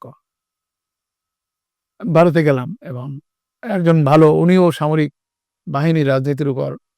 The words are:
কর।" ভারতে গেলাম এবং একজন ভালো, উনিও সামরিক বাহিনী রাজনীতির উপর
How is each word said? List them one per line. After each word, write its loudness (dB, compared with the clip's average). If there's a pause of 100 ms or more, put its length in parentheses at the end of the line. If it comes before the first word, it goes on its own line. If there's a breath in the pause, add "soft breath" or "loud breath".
কর।" -20 (2000)
ভারতে 2
গেলাম -2
এবং -12 (440)
একজন 0
ভালো, 6
উনিও 2
সামরিক -2 (560)
বাহিনী 0
রাজনীতির -2
উপর -6 (220)